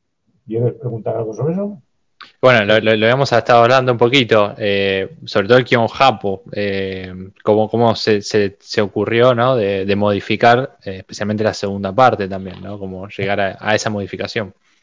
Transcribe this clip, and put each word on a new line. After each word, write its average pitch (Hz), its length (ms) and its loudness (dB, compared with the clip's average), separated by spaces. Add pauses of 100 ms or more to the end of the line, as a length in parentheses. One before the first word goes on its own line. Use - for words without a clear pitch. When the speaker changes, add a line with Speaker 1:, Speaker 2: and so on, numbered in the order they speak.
(460)
Speaker 1:
¿Quieres 113 300 -2
preguntar 113 420 -8
algo 110 160 -6
sobre 131 200 -4
eso? 202 280 -8 (600)
Speaker 2:
Bueno, 123 240 4
lo, 107 140 4
lo, 110 160 2
lo 107 120 2
hemos 131 240 2
estado 117 320 4
hablando 127 280 4
un 120 60 -2
poquito, 113 600 2
eh, 98 680 -2
sobre 104 220 -2
todo 120 120 6
el 123 60 2
Kion 117 220 2
Japo, 104 640 0
eh, 98 600 -6 (300)
cómo, 107 260 2
cómo 113 260 2
se, 107 260 0
se, 101 380 -2
se - 220 -4
ocurrió, 113 540 2
¿no? 127 200 0
De, 98 300 -2
de 101 100 0
modificar, 104 880 2
eh, 95 140 -12
especialmente 107 460 -6
la 104 100 0
segunda 98 400 -6
parte 107 340 4
también, 95 340 -10
¿no? 101 180 -14
Cómo 95 280 -12
llegar 101 320 -4
a, 98 200 -4
a 107 160 0
esa 110 140 -4
modificación. 98 640 -8 (300)